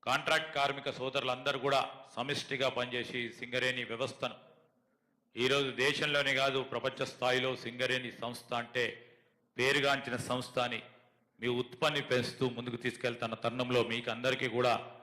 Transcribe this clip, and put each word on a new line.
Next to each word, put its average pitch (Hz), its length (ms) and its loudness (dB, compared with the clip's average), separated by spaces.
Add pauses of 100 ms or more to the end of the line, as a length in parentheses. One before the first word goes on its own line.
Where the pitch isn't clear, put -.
కాంట్రాక్ట్ 151 500 2
కార్మిక 139 340 0
సోదరులందరూ 131 680 -2
కూడా 135 220 4 (360)
సమిష్టిగా 131 520 -2
పనిచేసి 123 520 -2 (180)
సింగరేణి 123 460 -2
వ్యవస్థను 120 520 -6 (1000)
ఈరోజు 135 340 4
దేశంలోనే 143 640 2
కాదు 135 280 2
ప్రపంచ 127 420 -2
స్థాయిలో 127 520 2
సింగరేణి 123 540 -2 (100)
సంస్థ 120 340 -6
అంటే 117 300 0 (720)
పేరుగాంచిన 135 600 4
సంస్థ 123 420 -2
అని 117 220 -2 (600)
మీ 117 80 0
ఉత్పత్తిని 139 600 0
పెంచుతూ 127 380 2
ముందుకు 120 280 -4
తీసుకెళ్తున్న 117 580 -4
తరుణంలో 123 500 2
మీకు 117 260 -2
అందరికీ 131 380 0
కూడా 120 260 4 (280)